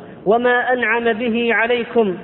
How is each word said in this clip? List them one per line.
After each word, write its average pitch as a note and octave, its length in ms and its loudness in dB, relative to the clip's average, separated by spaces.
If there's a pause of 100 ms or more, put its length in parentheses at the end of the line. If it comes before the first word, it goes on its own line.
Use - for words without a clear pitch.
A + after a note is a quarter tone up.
(260)
وما B3 460 2
أنعم A#3 400 0
به A#3 420 0
عليكم. A3+ 680 0